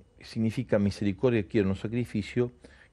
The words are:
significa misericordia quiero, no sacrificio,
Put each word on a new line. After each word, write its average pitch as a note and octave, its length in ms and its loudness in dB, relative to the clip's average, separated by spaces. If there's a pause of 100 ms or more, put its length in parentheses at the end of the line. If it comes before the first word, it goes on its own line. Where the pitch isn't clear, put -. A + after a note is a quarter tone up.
(220)
significa A2+ 580 -2
misericordia G2+ 680 2
quiero, G2 220 2
no F#2+ 60 0
sacrificio, A#2+ 760 -4 (420)